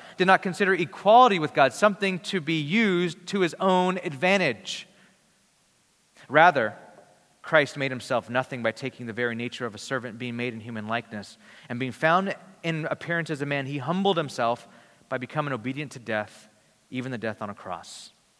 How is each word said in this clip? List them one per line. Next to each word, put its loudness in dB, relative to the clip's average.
did 2
not 6
consider 0
equality 6
with -4
God 6
something 0
to -4
be -2
used 0
to 0
his 0
own 4
advantage. 0
Rather, 6
Christ 2
made -2
himself -4
nothing -4
by 0
taking -10
the -8
very -4
nature -8
of -8
a -14
servant, -8
being -8
made -6
in -12
human -10
likeness. -8
And -6
being -6
found 2
in -4
appearance -4
as -6
a -6
man, -4
he -6
humbled 0
himself -2
by -4
becoming -6
obedient -6
to -16
death, -8
even -6
the -6
death -6
on -8
a -10
cross." -14